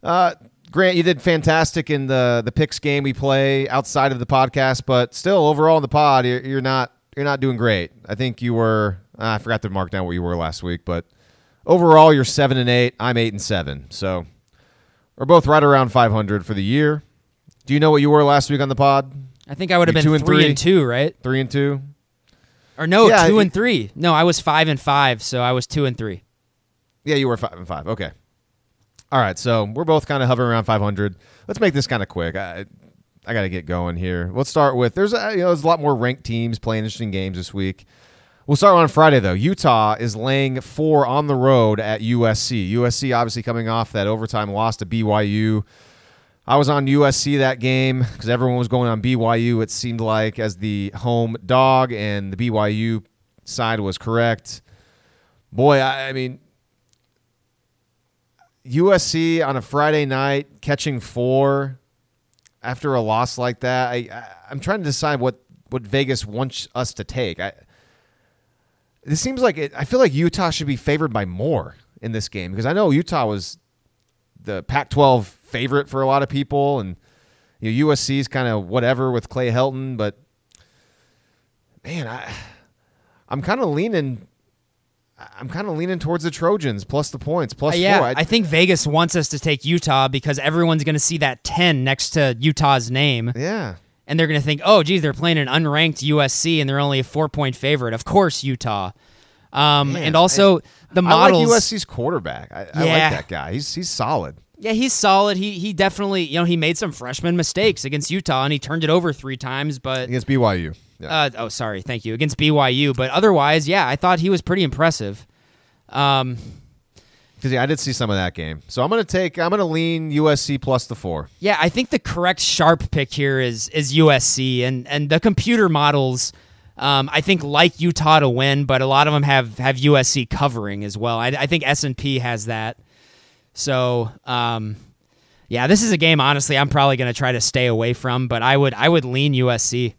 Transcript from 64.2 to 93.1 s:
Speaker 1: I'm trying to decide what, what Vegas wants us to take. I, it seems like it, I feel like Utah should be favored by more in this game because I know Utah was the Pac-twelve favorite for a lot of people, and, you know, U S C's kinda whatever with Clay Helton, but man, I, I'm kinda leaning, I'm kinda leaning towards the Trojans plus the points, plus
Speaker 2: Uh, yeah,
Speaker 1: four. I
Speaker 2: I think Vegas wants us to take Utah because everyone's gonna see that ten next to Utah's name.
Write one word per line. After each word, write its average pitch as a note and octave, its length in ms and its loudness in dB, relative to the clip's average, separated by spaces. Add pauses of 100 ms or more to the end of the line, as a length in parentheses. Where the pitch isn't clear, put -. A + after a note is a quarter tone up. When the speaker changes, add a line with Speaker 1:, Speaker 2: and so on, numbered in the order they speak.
Speaker 1:
I'm C#3 80 -10
trying G3 220 -4
to E3 40 -6
decide C#3+ 340 -2
what, B2 220 -2 (300)
what B2 100 -6
Vegas A#2+ 460 -2
wants B2 480 -8
us B2 180 -6
to G#2+ 100 -12
take. G#2 360 -6
I, F#2+ 140 -8 (1500)
it C#3+ 140 -2
seems B3+ 260 -4
like G3+ 160 2
it, C#3+ 180 -6
I C#3+ 80 -6
feel A#3+ 140 -2
like G#3+ 160 4
Utah E3+ 380 0
should D3+ 160 -6
be C#3 80 -2
favored D3 360 -2
by G#2+ 140 -2
more F#2+ 500 -4 (280)
in A2+ 80 -6
this A2 180 -6
game F#2 220 -8
because A2 160 -4
I D3+ 60 0
know G3 180 2
Utah D3 340 0
was G2+ 320 -6 (840)
the G2 200 -8
Pac-twelve C3 680 2
favorite C3+ 600 -4
for C3+ 120 -4
a C3+ 60 0
lot C3+ 140 2
of C3 80 -4
people, C#3 500 -2
and, F#2 180 -10 (640)
you A2 120 -6
know, A#2 60 -2
U D3+ 140 2
S C3+ 100 0
C's C3+ 260 -2
kinda B2 320 -2
whatever B2 520 0
with A#2 180 -4
Clay B2+ 220 -2
Helton, C3 440 -2
but G#2+ 240 -6 (1600)
man, D3+ 240 -8
I, A#2 240 -12 (1000)
I'm C3+ 120 -6
kinda A#3 240 -2
leaning, D3+ 640 -4 (880)
I'm - 320 -16
kinda G3+ 220 -8
leaning F3 260 -4
towards D#3+ 260 -4
the E3+ 80 -4
Trojans D#3 520 -2
plus C#3+ 260 -4
the C#3+ 80 -14
points, D3+ 360 -4
plus D#3 220 -2
Speaker 2:
Uh, - 20 0
yeah, F#3+ 220 2
Speaker 1:
four. C3 80 2
I B2+ 100 -2
Speaker 2:
I D#3 60 -2
think G#3 220 0
Vegas E3 400 2
wants D#3+ 300 0
us D#3 140 -2
to D3 100 -6
take D3 260 -2
Utah C#3+ 440 0
because C3+ 300 -4
everyone's D#3+ 440 2
gonna D3+ 160 0
see E3 200 -2
that C3+ 240 -2
ten E3 400 0
next C3+ 280 -2
to C#3 280 2
Utah's C#3 520 2
name. B2+ 440 0